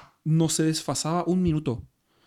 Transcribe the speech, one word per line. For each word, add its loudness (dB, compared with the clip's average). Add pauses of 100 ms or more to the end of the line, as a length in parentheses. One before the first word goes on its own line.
(260)
no 4
se 0
desfasaba -2
un 2
minuto. 0 (460)